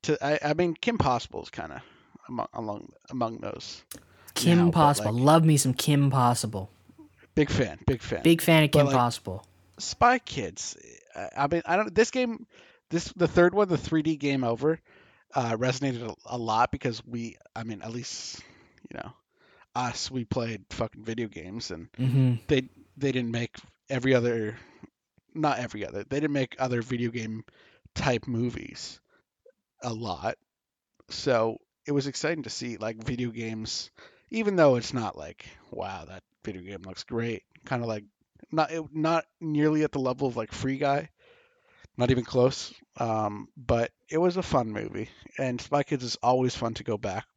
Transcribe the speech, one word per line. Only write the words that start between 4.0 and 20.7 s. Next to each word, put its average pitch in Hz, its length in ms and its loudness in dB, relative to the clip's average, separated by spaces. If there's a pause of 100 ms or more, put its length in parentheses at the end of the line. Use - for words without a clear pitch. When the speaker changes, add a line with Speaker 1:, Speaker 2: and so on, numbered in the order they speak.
Speaker 2:
Kim 170 240 6
Speaker 1:
now, 175 80 8
but, 165 60 6
Speaker 2:
Possible. 143 400 4
Speaker 1:
like, 123 120 0
Speaker 2:
Love 160 200 8
me 156 120 8
some 131 180 2
Kim 143 360 4
Possible. 120 600 2 (640)
Speaker 1:
Big 151 160 2
fan, - 360 0
big 131 160 0
fan. - 200 -4
Speaker 2:
Big 165 200 8
fan 160 220 8
of 143 60 2
Speaker 1:
But, 151 100 6
Speaker 2:
Kim 143 80 6
Speaker 1:
like, 139 80 2
Speaker 2:
Possible. 120 500 0 (320)
Speaker 1:
Spy 247 400 4
Kids. - 580 -8 (400)
I, 92 200 -8
I 139 100 0
mean, 165 180 0
I 170 120 0
don't, 214 180 -2
this 220 160 4
game, 240 360 -2 (440)
this, 170 160 -2 (100)
the 175 120 2
third 175 260 6
one, 202 140 4
the 160 100 2
three 160 240 0
D 156 140 0
Game 139 280 0
Over, 131 340 0 (560)
uh, 117 220 0
resonated 127 520 -2
a, 92 60 -10 (120)
a 120 120 -6
lot 113 320 2
because 117 360 -6
we, 117 300 -8 (200)
I 113 80 -8
mean, 110 180 -10
at 113 100 -8
least, - 480 -10 (500)
you - 80 -12
know, - 140 -12 (600)
us, 123 360 -4
we 127 140 -4
played 117 460 -4